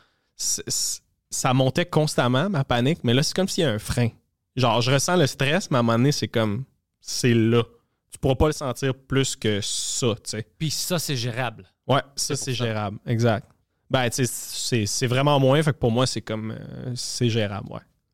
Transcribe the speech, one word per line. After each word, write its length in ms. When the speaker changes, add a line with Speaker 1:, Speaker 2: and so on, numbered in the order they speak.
Speaker 1:
c'est, 320
c'est, 360
ça 240
montait 320
constamment, 640
ma 140
panique, 400
mais 100
là, 80
c'est 140
comme 120
s'il 160
y 20
a 40
un 80
frein. 300
Genre, 240
je 100
ressens 260
le 100
stress, 440
mais 60
à 40
un 20
moment 160
donné, 140
c'est 160
comme, 360
c'est 340
là. 280
Tu 80
pourras 160
pas 120
le 60
sentir 420
plus 420
que 260
ça, 540
tu 140
sais. 160
Speaker 2:
Puis 120
ça, 280
c'est 180
gérable. 480
Speaker 1:
Ouais, 140
ça, 180
Speaker 2:
C'est 0
pour 100
Speaker 1:
c'est 100
Speaker 2:
ça. 100
Speaker 1:
gérable, 420
exact. 400
Ben, 200
tu 140
sais, 80
c'est, 540
c'est 200
vraiment 320
moins, 240
fait 100
que 60
pour 140
moi, 140
c'est 160
comme, 360
euh, 380
c'est 320
gérable, 440
ouais. 80